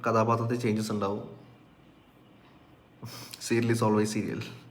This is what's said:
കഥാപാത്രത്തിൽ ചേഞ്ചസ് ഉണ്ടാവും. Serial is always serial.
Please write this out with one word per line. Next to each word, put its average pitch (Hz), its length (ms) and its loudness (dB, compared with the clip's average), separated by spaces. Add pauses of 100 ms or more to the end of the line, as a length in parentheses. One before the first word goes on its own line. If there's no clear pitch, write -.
കഥാപാത്രത്തിൽ 113 600 2
ചേഞ്ചസ് 107 300 0
ഉണ്ടാവും. 101 280 -2 (2250)
Serial 117 280 2
is 113 120 0
always 107 300 2
serial. 95 260 -4 (280)